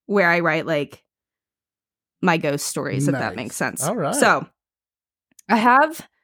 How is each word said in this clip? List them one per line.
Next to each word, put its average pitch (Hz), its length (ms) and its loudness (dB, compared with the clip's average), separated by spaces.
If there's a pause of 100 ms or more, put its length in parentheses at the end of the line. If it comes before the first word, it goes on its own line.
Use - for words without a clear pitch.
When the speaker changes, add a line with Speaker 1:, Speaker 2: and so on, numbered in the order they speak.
Speaker 1:
where 196 220 2
I 170 120 2
write, 160 260 0
like, 147 380 -4 (1160)
my 175 140 2
ghost 147 300 -2
stories, 139 420 -4
if 139 40 0
that 120 180 -4
Speaker 2:
Nice. - 60 -12
Speaker 1:
makes 117 200 -10
sense. - 280 -4
Speaker 2:
All 190 120 -4
right. 160 180 -4
Speaker 1:
So 208 320 2 (1040)
I 214 80 4
have 262 500 2 (180)